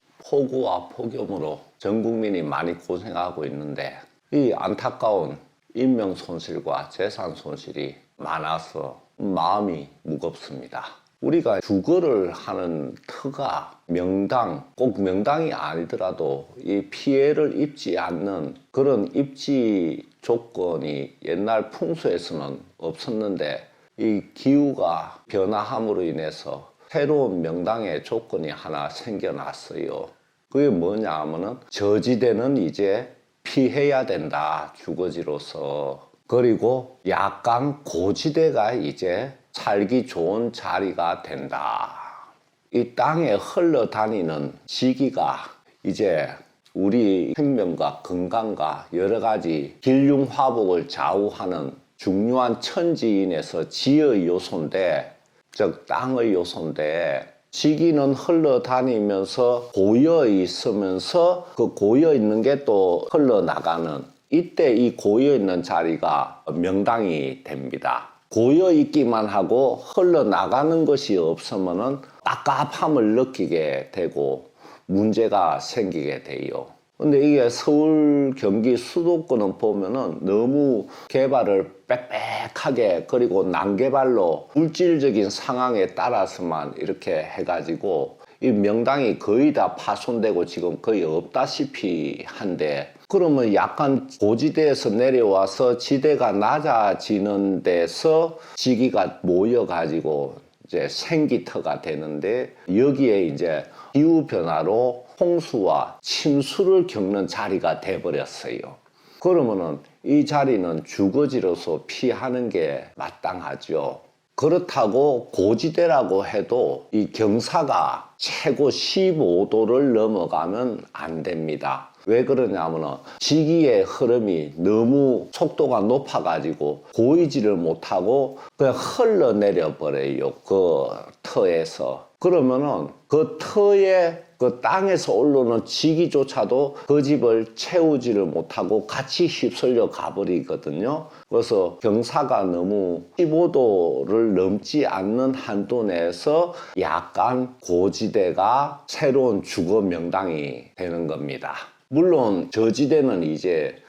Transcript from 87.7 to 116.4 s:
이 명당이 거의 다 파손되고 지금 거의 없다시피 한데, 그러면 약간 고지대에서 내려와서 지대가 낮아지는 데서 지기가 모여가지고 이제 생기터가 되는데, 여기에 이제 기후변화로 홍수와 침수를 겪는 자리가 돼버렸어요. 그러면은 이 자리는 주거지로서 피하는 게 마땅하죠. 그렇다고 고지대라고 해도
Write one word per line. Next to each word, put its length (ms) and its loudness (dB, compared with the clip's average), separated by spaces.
이 100 2
명당이 720 2
거의 320 4
다 240 0
파손되고 720 -2
지금 360 -6
거의 220 0
없다시피 1200 -4
한데, 640 -4
그러면 460 4
약간 540 0
고지대에서 720 2
내려와서 880 4
지대가 540 2
낮아지는 1300 0
데서 760 2
지기가 640 0
모여가지고 1120 0
이제 220 -4
생기터가 920 -2
되는데, 760 -6
여기에 540 4
이제 420 -2
기후변화로 1120 2
홍수와 800 0
침수를 840 2
겪는 400 -2
자리가 540 -2
돼버렸어요. 800 -6
그러면은 640 0
이 200 4
자리는 600 0
주거지로서 1040 0
피하는 600 -2
게 340 -2
마땅하죠. 1080 -6
그렇다고 960 2
고지대라고 920 2
해도 680 -2